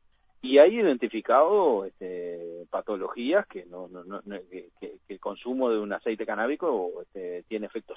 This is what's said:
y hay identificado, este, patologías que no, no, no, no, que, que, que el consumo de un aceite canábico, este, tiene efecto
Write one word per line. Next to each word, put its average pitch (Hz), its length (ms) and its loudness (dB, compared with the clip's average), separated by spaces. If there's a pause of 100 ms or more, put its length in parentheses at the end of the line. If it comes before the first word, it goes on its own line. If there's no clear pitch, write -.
(400)
y 131 180 6
hay 190 200 10
identificado, 135 1040 2
este, 87 840 -10
patologías 107 800 -2
que 87 180 -14
no, 90 220 -14
no, 90 160 -16
no, 95 200 -12
no, 101 140 -12 (120)
que, 87 200 -16 (100)
que, 95 140 -12 (120)
que 101 80 -14
el 92 60 -16
consumo 123 480 -4
de 113 100 2
un 104 140 -4
aceite 110 320 -4
canábico, 107 760 -2
este, 87 460 -10
tiene 107 180 -6
efecto - 300 -12